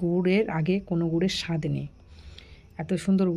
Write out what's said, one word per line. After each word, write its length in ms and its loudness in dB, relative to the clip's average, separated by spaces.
গুড়ের 440 2
আগে 160 2
কোনো 220 0
গুড়ের 300 2
স্বাদ 220 -2
নেই। 120 -6
এত 80 -8
সুন্দর 340 4